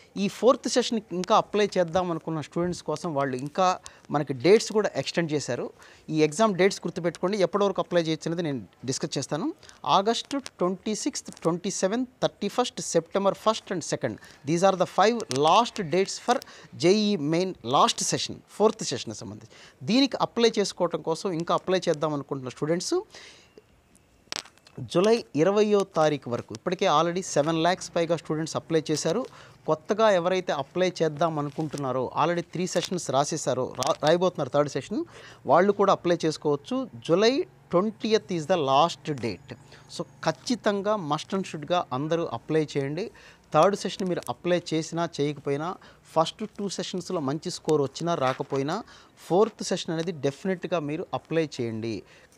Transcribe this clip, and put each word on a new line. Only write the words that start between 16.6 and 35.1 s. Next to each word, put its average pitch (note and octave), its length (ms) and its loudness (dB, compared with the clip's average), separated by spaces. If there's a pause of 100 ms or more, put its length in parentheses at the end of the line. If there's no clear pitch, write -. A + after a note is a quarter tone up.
జేఈ G#3 320 6 (200)
మెయిన్ F#3 200 -2 (220)
లాస్ట్ G3+ 340 4
సెషన్, - 260 -4 (200)
ఫోర్త్ G#3+ 340 2
సెషన్‌కి A2+ 320 -8
సంబంధించి. G#2+ 320 -16 (360)
దీనికి C4 260 4 (100)
అప్లై A#3 320 2
చేసుకోవటం F3 420 -2 (100)
కోసం F3 200 -4 (100)
ఇంకా E3+ 200 -2
అప్లై F#3 280 0
చేద్దాం D#3 300 0
అనుకుంటున్న C3+ 380 -8
స్టూడెంట్స్ E3+ 380 -2 (2000)
జూలై G#3+ 300 2 (180)
ఇరవయో G#3 380 4 (180)
తారీఖు D3+ 360 4
వరకు, A2+ 240 -6
ఇప్పటికే F#3 280 -2 (100)
already E3+ 260 2 (140)
సెవెన్ D#3+ 300 2
లాఖ్స్ F#3 300 0
పైగా E3+ 260 2
స్టూడెంట్స్ D#3+ 380 -4
అప్లై D#3+ 300 0
చేశారు. E3 320 0 (480)
కొత్తగా G3+ 380 2 (120)
ఎవరైతే F#3 320 0 (120)
అప్లై F3+ 260 0 (100)
చేద్దాం D#3+ 420 0
అనుకుంటున్నారో, C#3+ 640 -4 (180)
already E3+ 220 0 (100)
త్రీ E3+ 200 -2
సెషన్స్ F3 420 -2
రాసేసారో, C3+ 500 0 (140)
రా-, C#3 160 2 (100)
రాయబోతున్నారు D#3+ 500 2
థర్డ్ D3 200 2
సెషన్, G3+ 240 -4 (520)